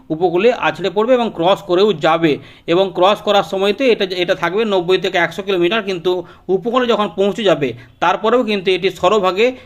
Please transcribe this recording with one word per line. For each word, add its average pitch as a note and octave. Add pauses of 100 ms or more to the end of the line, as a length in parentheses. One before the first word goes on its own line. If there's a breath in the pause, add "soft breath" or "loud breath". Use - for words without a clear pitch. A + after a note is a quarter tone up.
উপকূলে F3 (120)
আছড়ে D#3
পড়বে G#3+
এবং A#3
ক্রস F3
করেও F3+ (140)
যাবে। E3 (340 loud breath)
এবং F3 (100)
ক্রস F#3+
করার G3+
সময়তে G3+
এটা, G#3+ (180)
এটা F3+
থাকবে F3
নব্বই F#3
থেকে F#3
একশো E3+
কিলোমিটার, F#3+
কিন্তু F3+ (360 loud breath)
উপকূলে A#3
যখন G#3 (100)
পৌঁছে G3
যাবে, D3 (320 loud breath)
তারপরেও G3+
কিন্তু G3+
এটি F#3
স্থলভাগে F#3 (200 loud breath)